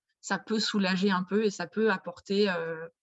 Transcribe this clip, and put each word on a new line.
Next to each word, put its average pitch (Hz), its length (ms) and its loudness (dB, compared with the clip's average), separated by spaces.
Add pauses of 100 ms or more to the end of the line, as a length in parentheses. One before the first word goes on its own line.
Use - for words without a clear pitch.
(200)
ça 190 180 -4
peut 220 220 -2
soulager 196 500 2
un 185 140 0
peu 208 200 0
et 208 60 2
ça 175 160 -8
peut 214 240 0
apporter, 202 600 0
euh, 165 360 -6 (160)